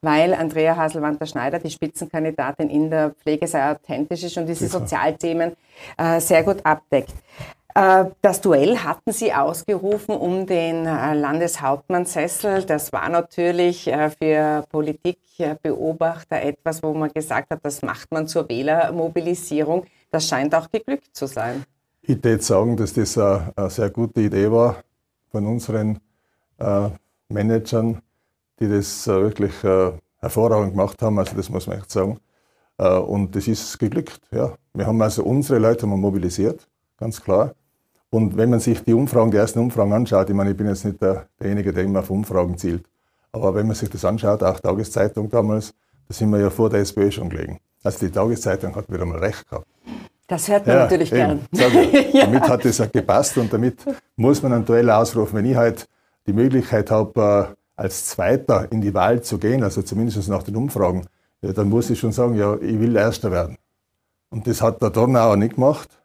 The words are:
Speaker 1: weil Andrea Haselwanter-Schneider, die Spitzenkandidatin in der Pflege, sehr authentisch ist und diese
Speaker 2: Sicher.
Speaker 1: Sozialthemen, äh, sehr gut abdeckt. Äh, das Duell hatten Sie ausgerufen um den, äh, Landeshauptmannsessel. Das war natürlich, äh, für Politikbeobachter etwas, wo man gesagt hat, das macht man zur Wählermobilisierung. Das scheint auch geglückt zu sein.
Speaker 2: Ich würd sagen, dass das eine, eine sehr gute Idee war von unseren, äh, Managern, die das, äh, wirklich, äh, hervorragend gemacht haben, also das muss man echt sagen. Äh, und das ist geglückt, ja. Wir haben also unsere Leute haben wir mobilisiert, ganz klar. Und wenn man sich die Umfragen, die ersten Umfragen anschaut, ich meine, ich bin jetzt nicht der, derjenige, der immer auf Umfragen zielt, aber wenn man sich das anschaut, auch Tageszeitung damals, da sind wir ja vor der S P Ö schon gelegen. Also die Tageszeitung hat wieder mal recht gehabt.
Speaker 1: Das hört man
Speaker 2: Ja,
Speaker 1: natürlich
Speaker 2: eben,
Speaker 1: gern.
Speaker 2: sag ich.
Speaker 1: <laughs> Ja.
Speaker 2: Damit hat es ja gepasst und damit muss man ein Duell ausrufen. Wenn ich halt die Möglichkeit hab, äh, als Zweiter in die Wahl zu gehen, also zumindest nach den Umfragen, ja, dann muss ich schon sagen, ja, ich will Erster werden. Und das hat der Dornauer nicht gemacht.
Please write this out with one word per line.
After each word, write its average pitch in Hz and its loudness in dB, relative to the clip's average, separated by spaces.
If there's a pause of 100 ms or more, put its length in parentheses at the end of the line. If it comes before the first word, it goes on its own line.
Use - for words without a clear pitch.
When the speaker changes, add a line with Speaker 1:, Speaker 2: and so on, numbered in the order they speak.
Speaker 1:
weil 160 4
Andrea 160 0
Haselwanter-Schneider, 151 -4
die 156 -8
Spitzenkandidatin 156 -6
in 151 0
der 156 0
Pflege, 151 -4
sehr 147 0
authentisch 151 -6
ist 175 -8
und 170 -4
diese 160 -4
Speaker 2:
Sicher. 185 -4
Speaker 1:
Sozialthemen, 165 -2 (400)
äh, 165 0
sehr 165 4
gut 196 -2
abdeckt. - 0 (600)
Äh, 190 6 (160)
das 185 4
Duell 175 4
hatten - -6
Sie 220 -2
ausgerufen 190 -2
um 185 -2
den, 165 -2
äh, 151 -2
Landeshauptmannsessel. 170 -2
Das 151 -4
war 95 -4
natürlich, 175 0
äh, 151 0
für 151 0
Politikbeobachter 160 -4
etwas, 160 -6
wo 156 -2
man 156 -4
gesagt 156 -6
hat, 160 -8
das 143 -6
macht - -8
man 160 -4
zur 160 -4
Wählermobilisierung. 165 -2 (240)
Das 156 -2
scheint 143 -2
auch 165 0
geglückt 262 -6
zu - -8
sein. 127 -6 (400)
Speaker 2:
Ich - 0
würd 110 4
sagen, 113 2
dass 104 -2
das 110 0
eine, 98 2
eine 95 -4
sehr 101 -2
gute 113 -2
Idee 104 2
war 117 2 (480)
von 104 -4
unseren, 110 -2 (600)
äh, 101 0 (400)
Managern, 113 0 (580)
die 110 0
das, 101 -2
äh, 95 2
wirklich, 101 -2
äh, 92 2 (260)
hervorragend 107 0
gemacht 98 -2
haben, 101 0
also 95 -2
das 98 -6
muss 90 -6
man 92 -8
echt 101 -18
sagen. 101 -2 (580)
Äh, 95 2 (100)
und 98 -2
das 98 -2
ist - -4
geglückt, - -4 (100)
ja. 127 -2 (220)
Wir 98 -4
haben 110 2
also 107 0
unsere 139 2
Leute 113 2
haben 104 -2
wir 101 0
mobilisiert, 95 -2 (320)
ganz 113 -8
klar. 104 0 (540)
Und 104 0
wenn 117 2
man 117 4
sich 117 0
die 117 4
Umfragen, 117 4
die 107 2
ersten 113 2
Umfragen 117 0
anschaut, 104 2
ich 98 0
meine, 101 0
ich 92 -2
bin 104 -2
jetzt 95 -4
nicht 101 -4
der, 95 0 (140)
derjenige, 98 -2
der 92 -2
immer 98 0
auf 90 -8
Umfragen 92 -2
zielt, 87 -4 (480)
aber 98 0
wenn 107 0
man 110 0
sich 107 -6
das - -8
anschaut, 104 0
auch 92 0
Tageszeitung 104 -2
damals, 107 0 (340)
da - -12
sind 107 0
wir 104 4
ja 101 4
vor 110 0
der 101 0
S 101 -4
P 107 0
Ö 101 4
schon 87 -8
gelegen. - -10 (220)
Also 98 -4
die 87 -2
Tageszeitung 104 -2
hat 98 -10
wieder 90 -4
mal 85 -6
recht 98 -6
gehabt. - -10 (600)
Speaker 1:
Das 170 -6
hört 202 2
man 127 6
Speaker 2:
Ja, 135 8
Speaker 1:
natürlich 175 2
Speaker 2:
eben, - 2
Speaker 1:
gern. 247 4
Speaker 2:
sag - 0
ich. 285 6
Speaker 1:
<laughs> - -
Ja. 269 8
Speaker 2:
Damit 240 4
hat 247 2
es 117 2
ja 113 2
gepasst 104 2
und 117 0
damit 120 0 (380)
muss 143 4
man 127 2
ein 113 2
Duell 117 4
ausrufen. 110 2
Wenn 101 0
ich 127 2
halt 117 0 (380)
die 101 0
Möglichkeit 117 2
hab, 110 0
äh, 104 4 (300)
als - -6
Zweiter 117 0
in 110 -2
die 101 -2
Wahl 104 2
zu 107 -6
gehen, 117 0
also 95 -2
zumindest 101 -4
nach 98 -2
den 101 -8
Umfragen, 92 -2 (340)
ja, 95 -6
dann 101 0
muss 117 2
ich 117 0
schon 117 -2
sagen, 117 0
ja, 104 2
ich 110 -4
will 117 2
Erster 104 0
werden. 85 -4 (720)
Und 113 -8
das 113 -2
hat 113 0
der 110 2
Dornauer 113 4
nicht 107 0
gemacht. 135 0 (160)